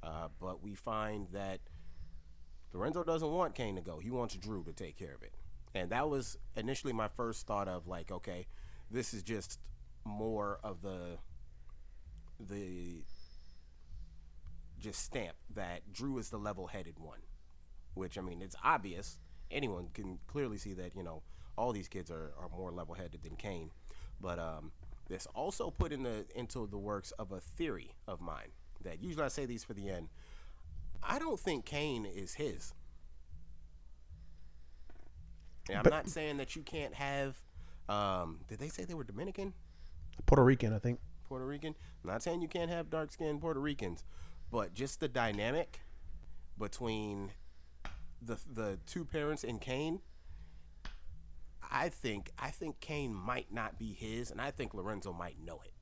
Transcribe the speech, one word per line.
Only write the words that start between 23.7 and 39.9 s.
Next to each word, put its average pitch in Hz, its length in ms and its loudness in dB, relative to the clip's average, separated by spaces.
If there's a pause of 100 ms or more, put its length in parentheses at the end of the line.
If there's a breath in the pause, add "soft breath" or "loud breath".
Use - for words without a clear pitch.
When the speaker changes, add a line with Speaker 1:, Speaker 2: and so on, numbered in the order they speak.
Speaker 1:
But, 87 200 0
um, 80 320 -2 (360)
this 92 180 -2 (100)
also 175 340 0
put 165 220 4
in 135 120 0
the, 110 220 0 (100)
into 117 320 -2
the 101 100 -2
works 101 340 0
of 98 220 -4
a 92 80 -4
theory 120 540 -2 (120)
of 92 140 -4
mine 65 300 -4 (300)
that 85 220 -4
usually 156 220 2
I - 20 4
say 139 180 0
these 117 180 -2
for - 100 -6
the 101 160 -2
end. 87 180 0 (960 soft breath)
I 269 160 4
don't 294 200 2
think 147 260 2
Kane 143 400 2
is 95 300 -2
his. - 380 0 (3000)
And 98 120 6
I'm 107 40 4
Speaker 2:
But 143 60 4
Speaker 1:
not 156 180 0
saying 151 300 0
that 135 180 -2
you 160 60 -6
can't 147 320 -4
have, 139 420 0 (540 soft breath)
um, 95 580 2
did 110 120 -6
they 143 100 -2
say 180 160 -2
they 175 80 -4
were 156 100 -2
Dominican? 180 500 -2 (720 soft breath)